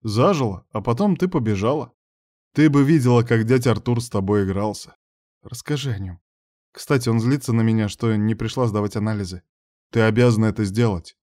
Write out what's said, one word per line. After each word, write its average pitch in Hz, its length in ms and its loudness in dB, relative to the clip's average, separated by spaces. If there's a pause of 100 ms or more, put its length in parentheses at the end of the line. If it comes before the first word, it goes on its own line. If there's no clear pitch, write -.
"Зажило, 120 680 0
а 107 100 -6
потом 170 360 0
ты 185 100 -2
побежала. 120 640 -2 (600)
Ты 151 160 4
бы 143 140 4
видела, 127 400 4
как 117 220 0
дядя 127 260 2
Артур 117 300 -2
с - 80 -12
тобой 101 360 0
игрался". 98 500 -6 (480)
"Расскажи 135 480 -8
о 98 80 -6
нём. 92 220 -12 (500)
Кстати, 127 380 -2
он 113 100 2
злится 127 320 0
на 113 100 2
меня, 110 280 0
что 110 260 -2
не 107 200 0
пришла 113 320 -4
сдавать 104 280 -2
анализы". 101 480 -6 (480)
"Ты 113 100 2
обязана 110 440 4
это 107 180 -2
сделать". 101 600 -2